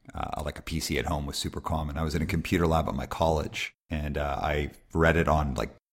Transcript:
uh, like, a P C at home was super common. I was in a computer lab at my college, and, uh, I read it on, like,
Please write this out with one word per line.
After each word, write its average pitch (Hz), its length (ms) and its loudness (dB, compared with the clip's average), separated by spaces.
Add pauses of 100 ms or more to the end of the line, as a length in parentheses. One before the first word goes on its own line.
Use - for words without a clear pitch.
(140)
uh, - 300 -6
like, 73 140 -8
a - 40 -12
P 82 160 -4
C 76 200 -2
at 71 80 -2
home 76 180 -2
was 71 140 -6
super 78 220 -6
common. 76 360 -2
I 82 60 -2
was 78 120 0
in 82 80 0
a 80 40 0
computer 85 400 2
lab 80 220 2
at - 60 -2
my 64 120 -4
college, - 640 0 (160)
and, 73 300 -4
uh, 71 200 -2
I 76 340 -2 (200)
read 82 240 6
it 82 120 4
on, 73 260 4
like, 57 200 -4 (180)